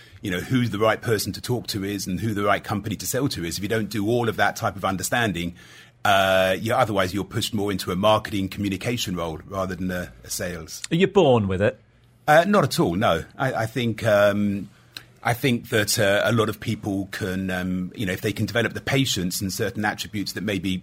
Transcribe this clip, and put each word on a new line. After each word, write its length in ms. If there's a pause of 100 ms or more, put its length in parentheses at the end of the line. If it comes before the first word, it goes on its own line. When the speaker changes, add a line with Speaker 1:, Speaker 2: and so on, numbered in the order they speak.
(200)
Speaker 1:
you 100
know, 100
who 280
the 100
right 220
person 320
to 80
talk 280
to 140
is 240
and 140
who 140
the 100
right 180
company 340
to 100
sell 220
to 140
is, 140
if 60
you 80
don't 180
do 180
all 220
of 80
that 200
type 200
of 80
understanding, 680 (500)
uh, 560
yeah, 160
otherwise 380
you're 100
pushed 300
more 180
into 180
a 60
marketing 540
communication 680
role 300
rather 280
than 160
a, 220 (120)
a 40
sales. 540 (100)
Speaker 2:
Are 40
you 120
born 400
with 140
it? 180 (480)
Speaker 1:
Uh, 180
not 180
at 140
all, 180
no. 280 (140)
I, 160
I 120
think, 380
um, 640 (540)
I 120
think 340
that, 300
uh, 260
a 80
lot 160
of 120
people 520
can, 380
um, 440
you 120
know, 60
if 100
they 100
can 140
develop 260
the 80
patience 600
and 120
certain 320
attributes 480
that 100
maybe, 400